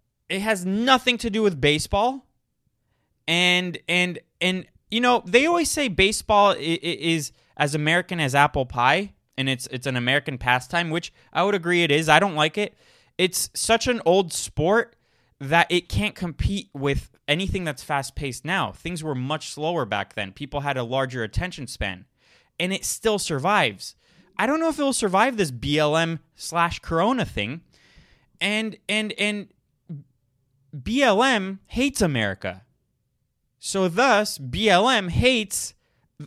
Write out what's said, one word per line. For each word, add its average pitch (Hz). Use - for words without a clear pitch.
it 190
has 202
nothing 233
to 240
do 214
with 180
baseball. 202
And, 180
and, 180
and, 185
you 226
know, 247
they 233
always 339
say 285
baseball 202
i-, -
i-, 165
is 160
as 143
American 165
as 135
apple 143
pie, 139
and 131
it's, 131
it's 127
an 127
American 131
pastime, 143
which 170
I 165
would 202
agree 175
it 160
is. 156
I 156
don't 190
like 151
it. -
It's -
such -
an 240
old 175
sport -
that 151
it 175
can't 202
compete 185
with 139
anything 180
that's 151
fast-paced 139
now. 151
Things 165
were 156
much 135
slower 156
back 101
then. 98
People 143
had 143
a 127
larger 127
attention 151
span, 95
and 180
it 190
still 214
survives. 147
I 202
don't 302
know 330
if 302
it 294
will 277
survive 220
this 180
B 139
L 151
M 165
slash 170
Corona 196
thing. 117
And, 214
and, 214
and 208
B 240
L 220
M 196
hates 262
America. 104
So 190
thus, 214
B 147
L 196
M 214
hates 226